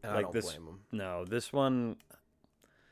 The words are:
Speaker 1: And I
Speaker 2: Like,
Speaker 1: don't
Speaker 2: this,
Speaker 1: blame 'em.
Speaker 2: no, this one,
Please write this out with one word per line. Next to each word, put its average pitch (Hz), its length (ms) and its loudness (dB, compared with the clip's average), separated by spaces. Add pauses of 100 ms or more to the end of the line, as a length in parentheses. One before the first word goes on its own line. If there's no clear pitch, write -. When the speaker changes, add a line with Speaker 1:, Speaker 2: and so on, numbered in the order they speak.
Speaker 1:
And 104 120 -6
I - 20 0
Speaker 2:
Like, 104 100 4
Speaker 1:
don't 90 80 -4
Speaker 2:
this, 107 120 2 (100)
Speaker 1:
blame 82 120 -12
'em. 90 120 -14 (120)
Speaker 2:
no, 92 340 -2
this 113 280 -2
one, 131 440 4 (960)